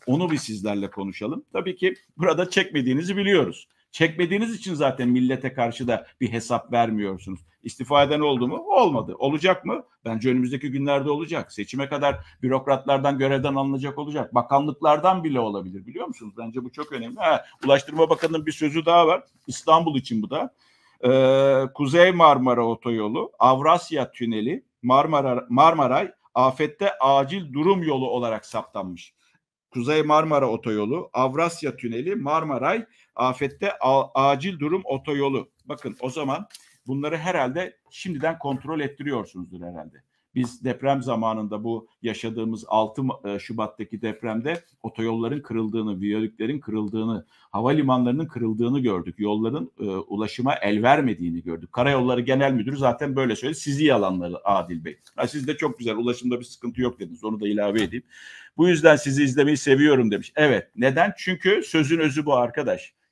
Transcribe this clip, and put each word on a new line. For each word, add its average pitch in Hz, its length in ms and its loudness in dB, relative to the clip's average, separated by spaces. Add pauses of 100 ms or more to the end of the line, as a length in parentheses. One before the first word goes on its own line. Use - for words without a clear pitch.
Onu 160 260 0
bir 147 60 0
sizlerle 104 520 -6
konuşalım. 101 640 -8
Tabii 185 220 -6
ki 185 180 -2 (240)
burada 170 320 0
çekmediğinizi 170 680 0
biliyoruz. 190 500 2 (240)
Çekmediğiniz 175 640 0
için 190 180 -8
zaten 131 360 0
millete 127 440 0
karşı 117 340 -4
da 113 200 -2 (140)
bir 113 100 -2
hesap 113 420 -4
vermiyorsunuz. 104 640 -2 (240)
İstifa 143 400 2
eden 147 160 2
oldu 135 280 2
mu? - 100 -4
Olmadı. 190 580 2
Olacak 156 500 0
mı? 233 180 -6 (220)
Bence 113 240 -2
önümüzdeki 127 420 -2
günlerde 139 380 0
olacak. 151 440 -4
Seçime 135 360 -6
kadar 143 260 0 (260)
bürokratlardan, 135 760 0
görevden 135 380 0
alınacak 139 420 -4
olacak. 147 380 -8
Bakanlıklardan 151 880 2
bile 143 160 0
olabilir. 98 460 -4
Biliyor 113 220 -10
musunuz? 107 300 -16
Bence 117 260 -10
bu 123 80 -14
çok 151 200 -12
önemli. 123 280 -10
Ha, 160 260 2 (200)
Ulaştırma 151 440 4
Bakanı'nın 160 360 0
bir 156 60 -2
sözü 151 340 -2
daha 170 220 6
var. - 160 2 (240)
İstanbul 160 520 2
için 113 220 -4
bu 104 80 -8
da. 170 240 -4 (520)
Ee, 131 680 4
Kuzey 165 380 6
Marmara 131 540 6
Otoyolu, 113 720 -2
Avrasya 139 720 4
Tüneli, 117 520 -4 (180)
Marmara, 135 680 2
Marmaray 147 600 4 (240)
afette 151 640 0
acil 139 540 2
durum 175 300 2
yolu 135 260 -2
olarak 113 360 -2
saptanmış. 95 680 -10 (580)
Kuzey 147 320 0
Marmara 151 460 4
Otoyolu, 110 640 -2
Avrasya 143 640 -2
Tüneli, 120 400 -6
Marmaray 156 680 -2 (300)
afette 135 560 -2 (100)
a-, 135 480 2
acil 147 300 -2
durum 156 260 -2
otoyolu. 139 640 -2 (160)
Bakın 135 340 -10
o 127 100 -6
zaman 147 380 -6 (400)
bunları 143 300 -4
herhalde 160 600 -4 (140)
şimdiden 165 480 -4
kontrol 139 400 -6
ettiriyorsunuzdur 110 800 -8
herhalde. 85 420 -16 (320)
Biz 123 280 -4
deprem 131 380 -2
zamanında 110 640 -4
bu 113 240 -6 (140)
yaşadığımız 113 640 -6
altı 110 340 0
Ma-, 101 340 -6
e, 101 40 -8
Şubat'taki 107 640 -8
depremde 117 640 -6 (200)
otoyolların 113 580 -4
kırıldığını, 110 600 -4
viyadüklerin 107 580 -2
kırıldığını, 110 640 -4 (260)
havalimanlarının 127 760 2
kırıldığını 117 540 -2
gördük. 90 380 -2
Yolların, 107 640 -2
e, - 40 -6
ulaşıma 104 720 -4
el 104 280 0
vermediğini 98 600 2
gördük. 82 280 -10
Karayolları 127 500 2
Genel 135 320 0
Müdürü 127 240 -4
zaten 135 380 -2
böyle 127 200 0
söyledi. 151 240 -6
Sizi 143 260 -2
yalanladı 92 580 0
Adil 87 420 -2
Bey. 78 140 -14 (160)
Ha, 127 120 -2
siz 135 200 -8
de 147 100 -4
çok 147 220 -4
güzel 117 160 -4
ulaşımda 120 440 -2
bir 123 60 -14
sıkıntı 120 360 -10
yok 123 180 -2
dediniz. 87 240 -12
Onu 110 160 -6
da 104 80 -4
ilave 104 360 0
edeyim. 110 220 -8 (520)
"Bu 170 120 4
yüzden 156 260 8
sizi 143 280 2
izlemeyi 139 340 4
seviyorum." 135 540 6
demiş. - 240 -4
Evet. 143 400 2
Neden? 135 420 2
Çünkü 185 460 0
sözün 160 360 0
özü 151 260 0
bu 143 100 4
arkadaş. 120 580 -2 (180)